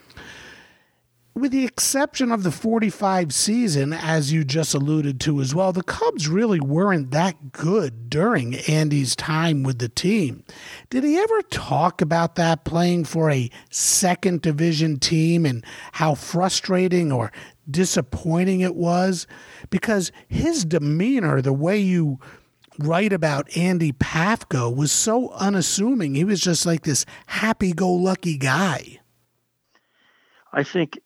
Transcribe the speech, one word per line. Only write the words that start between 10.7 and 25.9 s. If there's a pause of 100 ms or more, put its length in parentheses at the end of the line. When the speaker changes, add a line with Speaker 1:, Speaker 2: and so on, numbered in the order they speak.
Speaker 1:
Did
he
ever
talk
about
that,
playing
for
a (180)
second
division
team,
and (260)
how
frustrating
or (360)
disappointing
it
was? (440)
Because (160)
his
demeanor,
the
way
you (580)
write
about
Andy
Pafko,
was
so
unassuming.